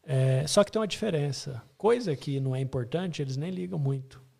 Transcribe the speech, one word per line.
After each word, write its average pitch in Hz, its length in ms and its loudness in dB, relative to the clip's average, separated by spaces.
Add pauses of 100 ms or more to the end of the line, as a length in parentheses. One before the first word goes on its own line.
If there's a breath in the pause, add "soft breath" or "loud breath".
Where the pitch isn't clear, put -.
É, 131 440 4
só 202 160 6
que - 80 0
tem 220 80 0
uma 220 80 0
diferença. 143 720 -2 (160)
Coisa 220 380 2
que 139 240 -4
não 135 160 0
é 131 40 -2
importante, 143 640 -2
eles 131 160 -4
nem 160 140 -4
ligam 180 260 -6
muito. 135 420 -2 (200)